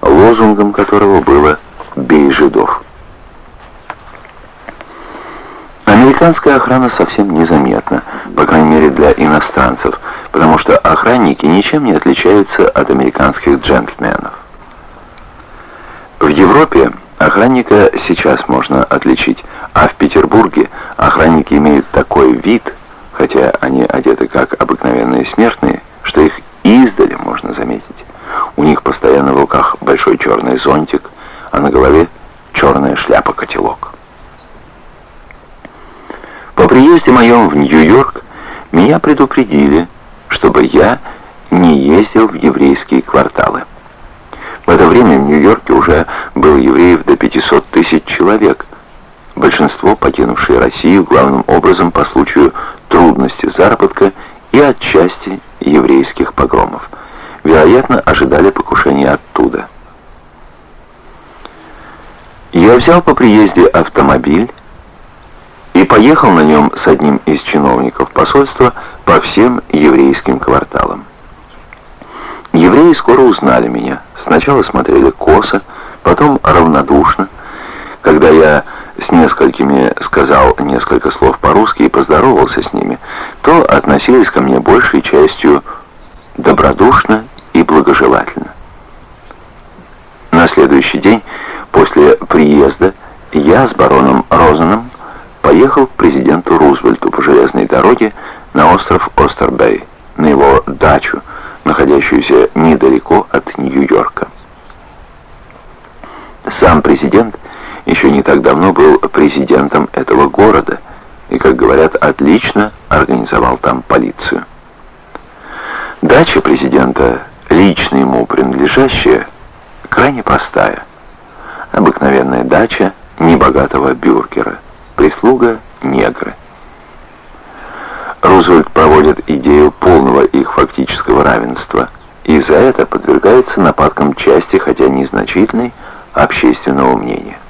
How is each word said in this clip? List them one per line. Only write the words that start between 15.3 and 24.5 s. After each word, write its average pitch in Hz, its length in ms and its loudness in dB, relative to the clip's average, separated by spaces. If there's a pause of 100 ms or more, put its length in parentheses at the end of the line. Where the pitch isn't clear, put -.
В - 80 0
Европе 90 640 2 (280)
охранника 107 720 2 (160)
сейчас 80 400 -2
можно 65 360 -2
отличить, 65 600 -2 (300)
а - 140 0
в - 80 -6
Петербурге 80 760 0 (280)
охранники 78 580 0
имеют 73 360 2
такой 67 420 0
вид, 107 400 -2 (380)
хотя - 480 0
они 65 240 -2
одеты 64 440 -2
как - 340 -4